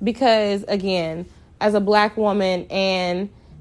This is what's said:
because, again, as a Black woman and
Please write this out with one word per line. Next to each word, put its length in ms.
because, 640
again, 600
as 140
a 60
Black 360
woman 520
and 640